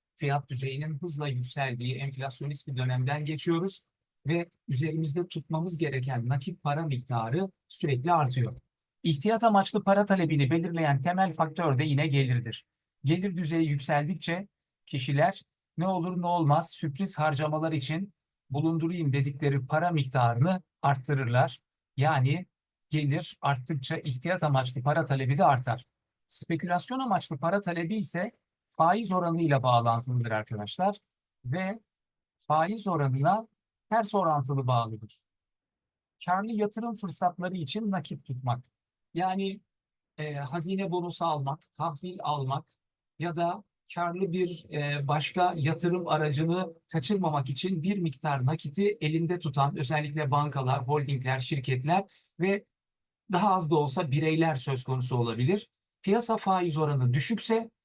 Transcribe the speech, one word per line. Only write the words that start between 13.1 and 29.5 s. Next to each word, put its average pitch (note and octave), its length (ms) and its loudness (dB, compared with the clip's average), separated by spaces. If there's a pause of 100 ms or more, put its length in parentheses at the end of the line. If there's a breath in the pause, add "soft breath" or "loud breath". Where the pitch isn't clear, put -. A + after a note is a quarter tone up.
düzeyi E3 340 2
yükseldikçe D#3 800 0 (380)
kişiler D3 580 0 (340)
ne E3+ 100 0
olur F3+ 340 -2
ne F3 60 -2
olmaz E3 440 4
sürpriz D#3+ 480 0
harcamalar D#3 520 0
için D#3 420 -4 (360)
bulundurayım D#3+ 640 0
dedikleri C#3 540 0
para E3+ 240 0
miktarını C3+ 720 2 (200)
arttırırlar. C3+ 800 0 (380)
Yani D3 480 2 (440)
gelir D3+ 520 -2
arttıkça C#3+ 560 -2
ihtiyat D#3+ 460 -4
amaçlı C3+ 400 0
para D3+ 220 2
talebi C3+ 320 0
de F3+ 80 6
artar. B2+ 400 2 (420)
Spekülasyon F3 720 0
amaçlı F#3+ 380 -2
para F#3 240 0
talebi F3 340 -4
ise G3+ 360 2 (380)
faiz F#3 420 2
oranıyla E3 520 2